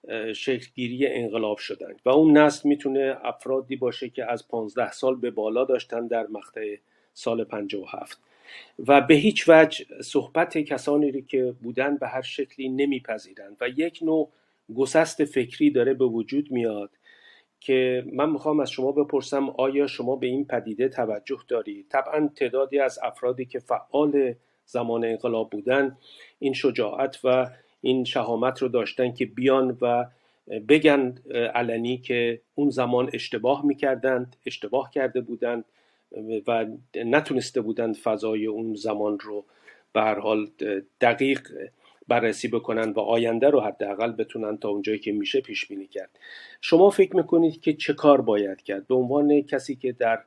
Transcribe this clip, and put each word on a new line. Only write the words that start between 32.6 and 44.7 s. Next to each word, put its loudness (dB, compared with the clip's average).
زمان 0
اشتباه 0
می‌کردند، 0
اشتباه -6
کرده -2
بودند -6
و 0
نتونسته 0
بودند -4
فضای -2
اون -6
زمان -4
رو -10
به 2
هر 0
حال -2
دقیق 2
بررسی 0
بکنن -2
و -2
آینده 2
رو 6
حداقل -4
بتونن -6
تا -6
اونجایی -2